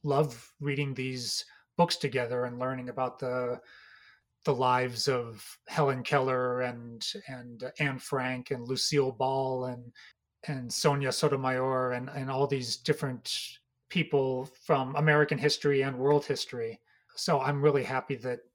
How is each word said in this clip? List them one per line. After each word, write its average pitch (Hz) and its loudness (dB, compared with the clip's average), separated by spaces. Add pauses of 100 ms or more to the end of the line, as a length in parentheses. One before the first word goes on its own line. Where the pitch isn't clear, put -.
love 143 0
reading 139 -2
these 127 -6 (320)
books 170 4
together 123 0
and 120 -8
learning 127 -4
about 127 -4
the, 123 -2 (840)
the 139 4
lives 127 2
of 117 -2 (220)
Helen 135 2
Keller 127 2
and, 117 -6 (220)
and 123 -10
Anne 139 0
Frank 127 -4
and 120 -4
Lucille 131 2
Ball 131 0
and, 123 -8 (560)
and 127 -6
Sonia 139 2
Sotomayor 131 0
and, 123 -4
and 131 -6
all 139 2
these 131 -2
different - -4 (520)
people 131 0 (140)
from 135 0
American 147 6
history 143 2
and 131 -2
world 143 4
history. 120 -4 (360)
So 147 2
I'm 139 0
really 143 6
happy 131 -2
that 123 -6 (160)